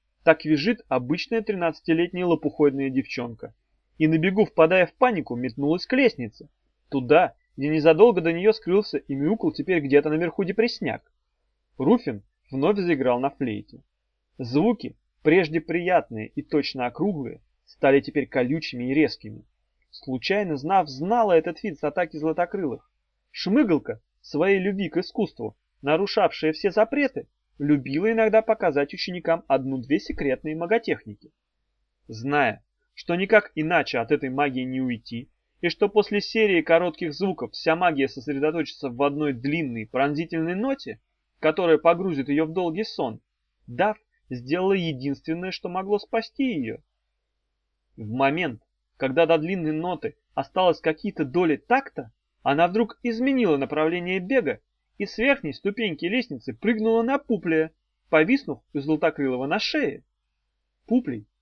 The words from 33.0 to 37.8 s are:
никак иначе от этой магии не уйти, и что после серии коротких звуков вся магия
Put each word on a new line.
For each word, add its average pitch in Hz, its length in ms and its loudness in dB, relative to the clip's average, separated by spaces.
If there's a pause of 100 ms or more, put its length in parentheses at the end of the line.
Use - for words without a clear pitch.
никак 196 400 2
иначе 156 440 0
от 117 120 -2
этой 143 180 0
магии 131 340 -2
не 131 180 -4
уйти, 120 480 -8 (320)
и 175 80 0
что 202 180 0
после 202 320 2
серии 196 420 2
коротких 165 520 0
звуков 170 400 -4
вся 160 240 0
магия 151 320 2